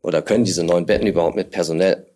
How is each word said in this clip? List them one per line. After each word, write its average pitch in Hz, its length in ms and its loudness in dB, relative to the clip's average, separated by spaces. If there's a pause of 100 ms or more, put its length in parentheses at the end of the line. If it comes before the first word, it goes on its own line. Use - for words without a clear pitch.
Oder 80 200 -2
können 113 220 2
diese 85 200 -2
neuen 87 220 2
Betten 107 200 0
überhaupt 85 300 0
mit 95 140 -4
Personell, 87 640 -2